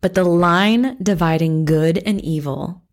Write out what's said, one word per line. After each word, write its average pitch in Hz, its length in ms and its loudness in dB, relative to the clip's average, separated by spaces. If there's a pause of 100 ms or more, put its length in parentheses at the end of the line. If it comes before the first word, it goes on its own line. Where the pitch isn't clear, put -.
But 180 120 -2
the 185 100 2
line 190 760 2
dividing 160 600 0
good 160 400 2
and 208 160 -2
evil 147 600 -8 (100)